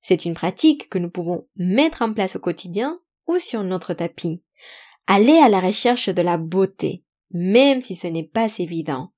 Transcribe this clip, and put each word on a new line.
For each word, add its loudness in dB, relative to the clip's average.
C'est 0
une -6
pratique 0
que -4
nous -4
pouvons -6
mettre 0
en -2
place -4
au -6
quotidien -6
ou 0
sur -6
notre -4
tapis. -6
Allez 6
à 10
la 4
recherche 0
de 0
la 0
beauté, -2
même 4
si -10
ce -12
n'est -6
pas -2
évident. -6